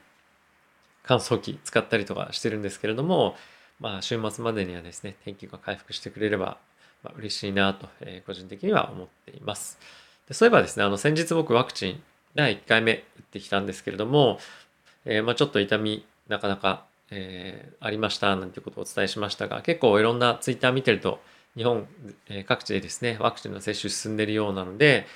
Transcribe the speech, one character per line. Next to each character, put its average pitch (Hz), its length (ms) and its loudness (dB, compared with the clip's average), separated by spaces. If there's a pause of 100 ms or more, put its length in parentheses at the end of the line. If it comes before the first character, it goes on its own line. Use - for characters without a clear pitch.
(1040)
乾 123 160 4
燥 107 220 0
機 - 240 -10
使 - 140 0
っ 110 60 0
た - 120 -2
り 104 80 0
と 101 100 -8
か 98 160 -6
し - 100 -8
て 117 80 -2
る 107 100 -4
ん 104 40 -8
で 98 80 -4
す - 100 -14
け 104 60 -4
れ 110 80 0
ど 123 80 -4
も、 156 340 2 (420)
ま 104 200 -8
あ、 92 40 -10
週 117 180 -4 (100)
末 117 140 -10
ま 113 80 -2
で 101 140 -2
に 90 80 -8
は 85 80 -12
で 87 100 -16
す - 120 -16
ね、 98 200 -12
天 101 100 -12
気 95 120 -20
が 98 100 -18
回 98 200 -8
復 - 180 -18
し - 60 -8
て - 100 -12
く 98 100 -10
れ 107 80 2
れ 104 80 2
ば、 - 220 -4 (440)
ま - 80 -14
あ、 - 60 -20
嬉 107 180 -8
し 104 140 -6
い 98 40 -2
な 98 200 4
と、 - 160 -8 (120)
え 92 220 -14
ー、 - 40 -20
個 98 80 -8
人 92 120 -16
的 98 180 -12
に 208 80 2
は - 180 2
思 95 140 -12
っ - 40 -20 (160)
て - 100 -20
い - 60 -18
ま 104 160 -6
す。 - 220 -14 (500)
で、 135 60 -12
そ - 100 4
う 233 40 10
い - 0 -
え - 20 6
ば 185 100 8
で 90 80 2
す - 80 -10
ね、 101 80 2
あ 101 60 4
の、 101 80 -2
先 151 160 2
日 165 180 0
僕 160 220 2
ワ 123 100 6
ク - 80 -12
チ 104 160 -4
ン - 140 -8 (320)
第 139 180 2
一 98 140 -6
回 113 160 6
目 113 120 4
打 - 20 -6
っ - 260 -16
て - 180 -14
き - 80 -18
た 101 100 0
ん 101 80 -2
で 98 60 -6
す - 100 -12
け - 80 -6
れ 98 60 -8
ど 104 80 -2
も、 127 340 4 (680)
え 110 160 2
ー、 - 20 0
ま 120 80 2
あ、 - 20 2
ち - 80 4
ょ - 40 6
っ 143 40 -4
と 104 100 2
痛 101 180 2
み、 107 260 -4 (240)
な 104 100 -2
か 104 100 -2
な 98 100 0
か、 95 260 -2 (260)
え 95 720 -12
ー、 - 40 -10
あ 110 60 -2
り 107 60 -4
ま 107 140 0
し - 80 -6
た 98 180 2
な 95 80 -4
ん 90 60 -10
て 101 100 -14
こ - 100 -12
と - 100 -12
を 98 40 -4
お - 20 -14
伝 98 200 -2
え - 20 0
し - 100 -6
ま 104 120 -4
し - 40 -6
た 104 140 -6
が、 113 140 -6
結 170 180 0
構 104 180 8
い 107 40 6
ろ 113 100 4
ん 120 60 0
な 120 220 4
Twitter 127 320 2
見 131 100 0
て 120 100 4
る 98 80 2
と、 95 200 -2 (360)
日 113 80 -4
本、 117 240 0 (400)
え 101 120 -10
ー、 95 40 -10
各 - 180 0
地 104 120 -4
で 98 60 2
で 95 100 -8
す - 100 -10
ね、 120 180 -2
ワ 117 140 2
ク - 80 -12
チ - 80 -10
ン 101 40 -8
の 98 100 -10
接 104 180 -4
種 104 100 -4
進 - 220 -4
ん 107 60 -4
で 107 80 2
る 107 80 0
よ 104 160 0
う - 20 -2
な 95 140 -4
の 92 100 -12
で、 127 400 6